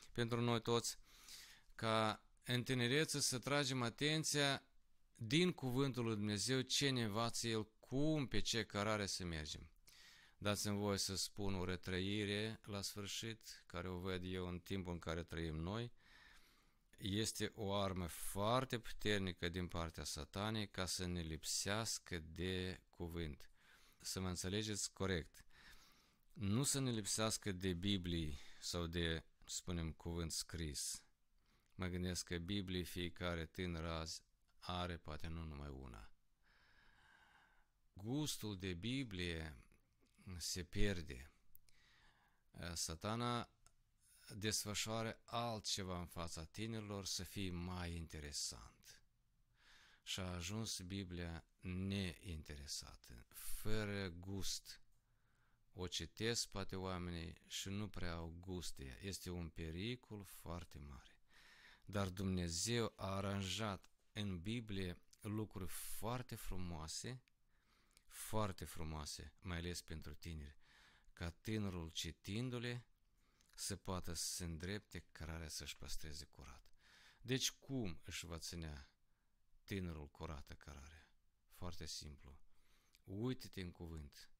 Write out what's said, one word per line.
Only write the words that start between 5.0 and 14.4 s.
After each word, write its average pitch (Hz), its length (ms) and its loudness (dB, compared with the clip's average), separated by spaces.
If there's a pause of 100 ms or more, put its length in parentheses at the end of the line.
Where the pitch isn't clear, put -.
din 156 360 6
cuvântul 127 520 2
lui 113 120 4
Dumnezeu, 107 460 4
ce 135 280 6
ne 127 140 4
învață 113 440 2
El, 110 200 2 (120)
cum, 147 480 4
pe - 120 4
ce 113 240 4
cărare 104 420 4
să 92 200 0
mergem. 76 440 -2 (680)
Dați-mi 101 400 2
voie 101 200 4
să 95 180 2
spun 98 380 0
o 90 120 2
retrăire 101 1000 0
la 101 180 -4
sfârșit, - 840 -6
care 90 240 -2
o 92 80 0
văd 92 280 0
eu 92 220 0